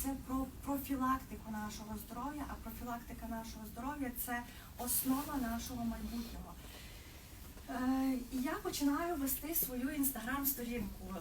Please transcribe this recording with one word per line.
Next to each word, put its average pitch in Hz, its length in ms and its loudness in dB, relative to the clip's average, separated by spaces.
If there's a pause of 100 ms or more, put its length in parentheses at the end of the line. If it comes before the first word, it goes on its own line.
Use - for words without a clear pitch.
це 269 120 0 (120)
про 262 180 2 (200)
профілактику 262 840 2
нашого 214 460 -4
здоров'я, 254 500 -4
а 262 60 -4
профілактика 233 760 -6
нашого 226 460 -4
здоров'я — 262 380 -2 (140)
це 240 180 0 (340)
основа 269 640 2
нашого 233 440 0
майбутнього. 226 680 -2 (1160)
Е, 262 480 6 (140)
і 269 100 0
я 302 100 4
починаю 339 640 4
вести 285 400 2
свою 254 320 2
Instagram-сторінку. 240 1300 0